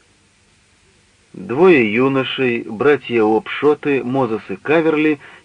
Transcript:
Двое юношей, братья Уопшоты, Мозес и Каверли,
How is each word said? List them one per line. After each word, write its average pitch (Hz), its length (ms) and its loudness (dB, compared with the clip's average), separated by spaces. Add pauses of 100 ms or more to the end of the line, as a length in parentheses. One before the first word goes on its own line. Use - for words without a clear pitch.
(1300)
Двое 123 580 2
юношей, 127 720 -2
братья 120 600 0
Уопшоты, 131 800 0
Мозес 120 440 -4
и 95 80 -10
Каверли, 156 640 0 (260)